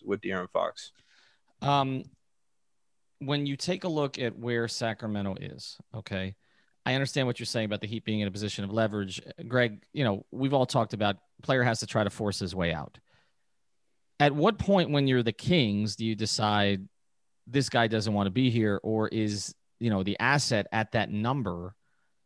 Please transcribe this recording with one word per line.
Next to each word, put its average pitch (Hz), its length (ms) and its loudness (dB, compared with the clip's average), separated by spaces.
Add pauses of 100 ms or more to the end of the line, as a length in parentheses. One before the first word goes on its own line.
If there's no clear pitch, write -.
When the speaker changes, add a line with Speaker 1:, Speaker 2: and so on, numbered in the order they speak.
Speaker 1:
with 98 160 -2
De'Aaron 95 300 -4
Fox. - 420 -4 (680)
Speaker 2:
Um, 139 420 0 (1160)
when 143 260 0
you 139 100 -4
take 185 280 -4
a 185 40 -4
look 147 300 0
at 120 180 -2
where 117 300 0
Sacramento 104 760 -4
is, - 380 -12 (160)
okay, 95 400 -6 (500)
I 131 100 0
understand 135 340 0
what 110 100 -2
you're 117 80 -8
saying 110 200 -2
about 101 140 -4
the 110 60 -8
Heat 107 180 -8
being 107 160 0
in 104 60 0
a 95 60 -4
position 101 320 -6
of 98 80 -8
leverage. 104 500 0 (240)
Greg, 117 460 0
you 147 100 -2
know, 104 300 0
we've 135 200 0
all 131 140 4
talked 117 260 0
about 101 260 -2 (220)
player 131 220 2
has 117 180 2
to 110 60 -6
try 110 160 2
to 98 80 0
force 104 300 -4
his 90 120 -4
way 87 220 0
out. - 240 -10 (1200)
At 147 160 6
what 190 240 4
point 185 320 4
when 143 160 4
you're 127 160 4
the 110 100 0
Kings 107 640 2
do 113 100 -6
you 110 120 0
decide 104 720 2 (580)
this 127 220 2
guy 117 180 4
doesn't 110 260 0
wanna 101 180 2
be 127 200 2
here, 110 320 2
or 110 260 0
is, 104 460 -2 (240)
you 117 120 0
know, 98 120 2
the 98 160 -2
asset 127 540 2
at 110 200 -2
that 107 180 0
number 104 640 -4 (520)